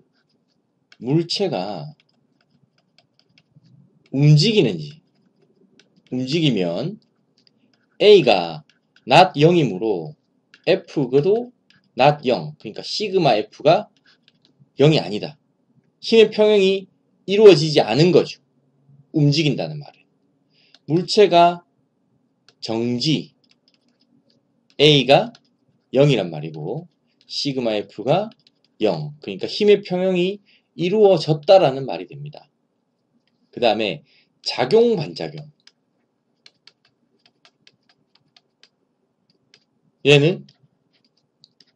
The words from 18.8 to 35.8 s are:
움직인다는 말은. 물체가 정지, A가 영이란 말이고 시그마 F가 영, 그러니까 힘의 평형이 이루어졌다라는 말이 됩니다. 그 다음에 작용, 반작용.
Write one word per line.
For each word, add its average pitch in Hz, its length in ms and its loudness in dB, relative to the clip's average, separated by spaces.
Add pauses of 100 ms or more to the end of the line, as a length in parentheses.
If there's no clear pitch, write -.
움직인다는 139 680 -2
말은. - 200 -20 (840)
물체가 175 800 2 (960)
정지, 120 720 -6 (1500)
A가 147 520 2 (600)
영이란 120 380 0
말이고 80 580 -12 (380)
시그마 127 480 -6
F가 131 560 -6 (500)
영, 82 400 -4
그러니까 98 260 -10
힘의 208 360 0
평형이 185 580 -4 (340)
이루어졌다라는 170 1120 2
말이 90 200 -10
됩니다. 147 440 -20 (1000)
그 - 100 -16
다음에 107 420 -2 (400)
작용, 220 540 0
반작용. 151 540 -12 (4000)